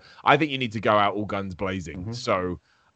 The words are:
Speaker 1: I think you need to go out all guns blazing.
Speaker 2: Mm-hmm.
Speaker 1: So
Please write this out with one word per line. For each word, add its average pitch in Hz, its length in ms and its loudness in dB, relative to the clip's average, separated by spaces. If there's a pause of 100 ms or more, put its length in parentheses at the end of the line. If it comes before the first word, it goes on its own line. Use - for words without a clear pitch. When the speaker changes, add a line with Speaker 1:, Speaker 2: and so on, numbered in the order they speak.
(260)
Speaker 1:
I 135 120 8
think 147 140 0
you 135 80 -4
need 117 140 -4
to 113 60 -6
go 107 140 4
out 101 220 4
all 104 100 -4
guns 98 300 -6
blazing. 92 460 -6
Speaker 2:
Mm-hmm. 110 120 -8
Speaker 1:
So 92 460 -2 (360)